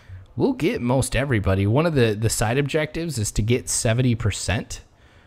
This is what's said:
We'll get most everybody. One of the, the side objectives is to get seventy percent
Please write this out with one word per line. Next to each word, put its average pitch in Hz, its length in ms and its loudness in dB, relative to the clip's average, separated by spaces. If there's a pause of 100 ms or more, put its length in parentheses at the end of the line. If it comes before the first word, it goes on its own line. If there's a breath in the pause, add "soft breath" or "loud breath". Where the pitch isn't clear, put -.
(360 loud breath)
We'll 220 160 2
get 233 280 -2
most 123 360 0
everybody. 101 500 2
One 139 200 4
of 160 100 0
the, 113 180 4
the 107 160 0
side 120 280 0
objectives 151 600 -2
is 107 140 -2
to 113 100 0
get 117 260 0
seventy 123 460 2
percent - 680 -4 (440 soft breath)